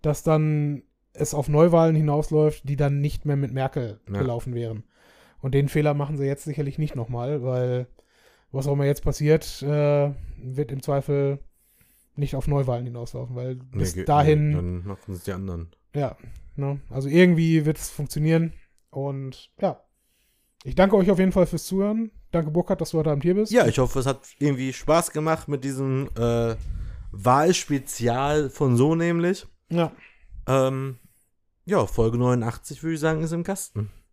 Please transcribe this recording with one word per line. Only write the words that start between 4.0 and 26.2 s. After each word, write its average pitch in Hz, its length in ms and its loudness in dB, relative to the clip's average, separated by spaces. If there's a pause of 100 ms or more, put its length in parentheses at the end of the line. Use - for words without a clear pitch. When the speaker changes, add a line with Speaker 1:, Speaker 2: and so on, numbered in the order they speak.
Speaker 2:
Ja. 101 120 -4
Speaker 1:
gelaufen 120 340 -2
wären. 113 300 -6 (560)
Und 135 160 -2
den 143 120 4
Fehler 147 280 2
machen 143 220 -4
sie 139 80 -2
jetzt 139 180 -4
sicherlich 143 340 -6
nicht 151 180 -2
nochmal, 123 460 -4
weil 123 460 -2 (640)
was 135 160 -4
auch 143 60 2
immer 143 120 2
jetzt 143 180 0
passiert, 151 600 2
äh, 143 480 2 (260)
wird 131 340 -6
im 135 120 -8
Zweifel 139 560 0 (760)
nicht 147 180 -2
auf 131 120 -2
Neuwahlen 127 380 0
hinauslaufen, 120 500 -10
weil 127 200 -8
Speaker 2:
Nee, - 240 -10
Speaker 1:
bis 92 140 0
Speaker 2:
geht, 90 160 -4
Speaker 1:
dahin 151 400 6
Speaker 2:
nee, 147 60 0
dann 87 320 -4
machen's 95 360 -12
die 101 100 -6
anderen. 90 380 -8 (240)
Speaker 1:
Ja, 143 220 -4 (380)
ne? 139 240 -4 (100)
Also 139 200 -4
irgendwie 160 560 6
wird 156 120 2
es - 120 -10
funktionieren. 160 640 0 (360)
Und 139 680 -8
ja, 185 220 -2 (840)
ich 135 120 -8
danke 196 200 6
euch 196 160 6
auf 175 80 4
jeden 185 120 4
Fall 180 140 6
fürs - 200 -4
Zuhören. 208 460 -2 (200)
Danke, 156 200 -2
Burkhard, 175 300 0
dass 156 100 -4
du 165 60 -2
heute 156 140 2
Abend 143 120 0
hier 175 120 4
bist. 208 160 0
Speaker 2:
Ja, 220 160 6
ich 110 120 2
hoffe, 127 200 2
es 123 60 -2
hat 135 220 -4 (120)
irgendwie 131 340 -2
Spaß 165 380 0
gemacht 156 360 -2
mit 143 160 -4
diesem, 135 540 -4
äh, 117 380 0 (560)